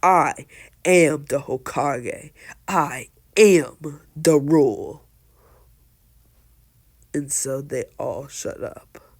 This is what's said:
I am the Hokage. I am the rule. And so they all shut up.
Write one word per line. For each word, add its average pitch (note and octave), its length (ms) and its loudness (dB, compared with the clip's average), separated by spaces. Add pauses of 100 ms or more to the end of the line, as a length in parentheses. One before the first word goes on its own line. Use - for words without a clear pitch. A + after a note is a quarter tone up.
I E3+ 440 0 (380)
am D#3 420 2
the C#3 140 -4
Hokage. C3 920 -6 (360)
I C#3+ 400 -4 (280)
am D#3 640 4 (160)
the D#3 220 2
rule. C#3+ 680 0 (2000)
And C#3+ 200 -8
so C3+ 300 -6
they C#3+ 220 -8 (140)
all B2+ 300 -8
shut - 340 -12
up. - 360 -16 (220)